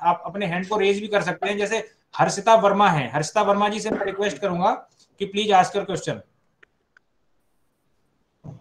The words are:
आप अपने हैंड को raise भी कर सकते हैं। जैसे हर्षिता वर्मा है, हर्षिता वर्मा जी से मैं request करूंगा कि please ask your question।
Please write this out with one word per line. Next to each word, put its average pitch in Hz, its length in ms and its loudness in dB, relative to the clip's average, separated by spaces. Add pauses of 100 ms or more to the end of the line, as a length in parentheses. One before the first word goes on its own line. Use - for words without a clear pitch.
आप 170 240 0
अपने 196 200 -6
हैंड 180 220 -4
को - 100 -2
raise 196 220 2
भी 214 80 -8
कर 208 140 0
सकते 175 280 -4
हैं। 208 80 -2
जैसे 208 320 -4 (280)
हर्षिता 196 380 4
वर्मा 196 340 4
है, 135 220 0
हर्षिता 151 300 0
वर्मा 202 280 2
जी 214 100 -4
से 208 120 -4
मैं 202 140 -2
request 196 320 -4
करूंगा 190 520 -2 (300)
कि 196 60 -2
please 196 380 2
ask - 120 -4
your 196 140 -4
question। 160 260 -6 (2500)